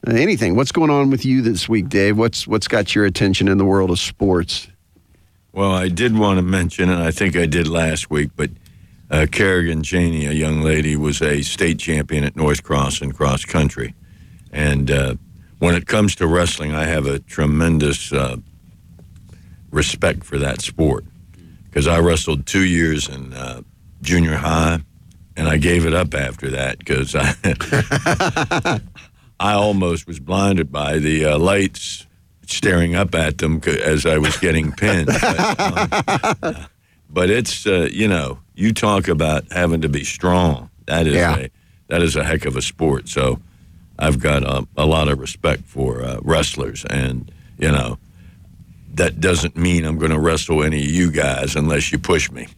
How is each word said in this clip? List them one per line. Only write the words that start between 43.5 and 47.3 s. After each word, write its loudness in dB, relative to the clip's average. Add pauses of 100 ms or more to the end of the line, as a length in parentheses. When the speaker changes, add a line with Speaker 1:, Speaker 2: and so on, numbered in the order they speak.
Speaker 2:
I've 2
got 0
a, -4 (100)
a 0
lot 2
of 0
respect -4
for, -4
uh, -6
wrestlers, -2
and, -4 (280)